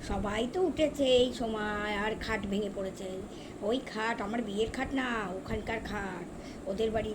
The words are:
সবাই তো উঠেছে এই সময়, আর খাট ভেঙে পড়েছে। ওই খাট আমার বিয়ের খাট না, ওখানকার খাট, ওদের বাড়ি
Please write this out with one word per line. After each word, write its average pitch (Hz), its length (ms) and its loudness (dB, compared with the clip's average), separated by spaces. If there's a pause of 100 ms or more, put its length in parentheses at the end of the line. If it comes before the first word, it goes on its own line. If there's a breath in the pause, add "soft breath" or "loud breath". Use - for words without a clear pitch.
সবাই 208 340 0 (100)
তো 370 100 0
উঠেছে 285 420 4
এই 254 280 8
সময়, 214 640 0
আর 214 240 2
খাট 220 260 0
ভেঙে 202 280 0
পড়েছে। 190 340 -4 (540 loud breath)
ওই 226 240 2
খাট 220 340 -2
আমার 214 220 0
বিয়ের 208 300 0
খাট 262 220 -2
না, 254 140 2 (280)
ওখানকার 220 440 -2
খাট, 196 460 -4 (400 loud breath)
ওদের 220 240 2
বাড়ি 214 240 0